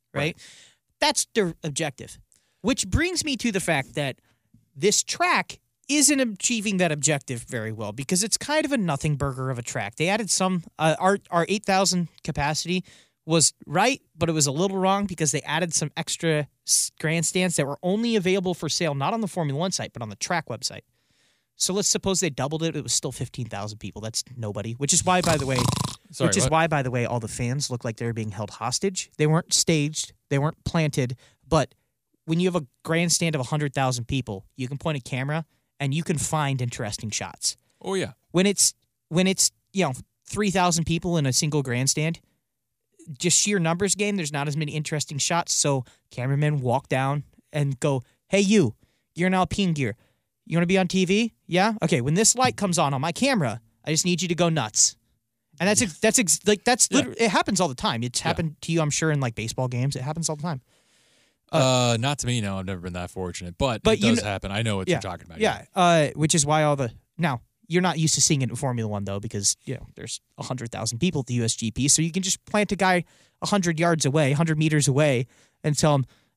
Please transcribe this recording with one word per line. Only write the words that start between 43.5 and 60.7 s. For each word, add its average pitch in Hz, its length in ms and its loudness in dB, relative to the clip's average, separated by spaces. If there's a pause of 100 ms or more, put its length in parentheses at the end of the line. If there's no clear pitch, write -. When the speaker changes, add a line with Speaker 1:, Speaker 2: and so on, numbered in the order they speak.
Speaker 1:
numbers 175 360 2
game, 202 220 0
there's 151 160 -4
not 143 160 -2
as 143 100 -2
many 151 140 -4
interesting 151 460 -4
shots. - 360 0
So 135 300 0 (260)
cameramen 139 500 0
walk 127 280 0
down 135 360 0 (280)
and 143 280 -2
go, 139 220 0 (260)
"Hey, 196 120 4
you, 190 340 6 (400)
you're 175 140 2
in 185 60 2
Alpine 185 380 2
gear. 131 240 -2 (520)
You 160 100 0
wanna 175 80 2
be 190 120 4
on 185 100 4
T 185 160 4
V? 208 300 2 (140)
Yeah? 190 340 2
Okay, 160 180 2
when 143 140 0
this 214 220 4
light 254 200 4
comes 185 220 0
on, 143 160 4
on 131 60 0
my 165 120 -2
camera, 175 480 2 (240)
I 143 60 -4
just 156 140 0
need 175 180 2
you 180 60 -2
to 175 60 0
go 170 140 4
nuts." 143 480 0 (640)
And 180 80 4
that's 208 140 4
ex-, 185 160 -4
that's 220 200 4
ex-, 214 280 0
like, 208 180 2
that's 240 260 4
Speaker 2:
Yeah. - 80 4
Speaker 1:
liter-, 269 200 0
it 226 120 2
happens 233 300 2
all 180 80 2
the 131 60 -4
time. 123 280 -2
It's 123 180 -4
Speaker 2:
Yeah. - 80 -12
Speaker 1:
happened 165 340 -2
to 165 100 -4
you, 165 80 2
I'm 151 100 2
sure, 160 200 0
in, 147 100 0
like, 120 140 -2
baseball 113 340 -4
games. 123 280 -2
It - 60 -6
happens 156 260 -4
all 156 80 -4
the 147 60 -10
time. 151 180 -6 (880)